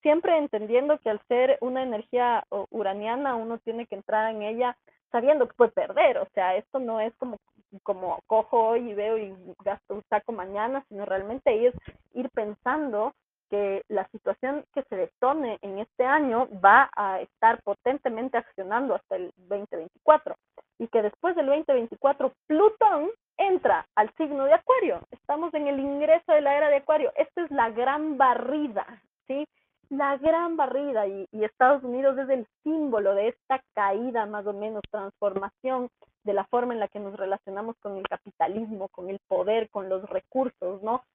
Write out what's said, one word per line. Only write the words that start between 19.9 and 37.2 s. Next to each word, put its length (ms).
y 100
que 140
después 340
del 140
veinte 240
veinticuatro 580
Plutón 640
entra 580
al 180
signo 320
de 80
Acuario. 560
Estamos 460
en 120
el 120
ingreso 520
de 100
la 140
era 140
de 80
Acuario. 380
Esta 260
es 100
la 200
gran 460
barrida, 680
¿sí? 200
La 280
gran 380
barrida, 520
y, 240
y 120
Estados 400
Unidos 360
es 100
el 160
símbolo 540
de 140
esta 300
caída, 540
más 180
o 80
menos, 380
transformación 960
de 100
la 100
forma 320
en 40
la 80
que 120
nos 180
relacionamos 600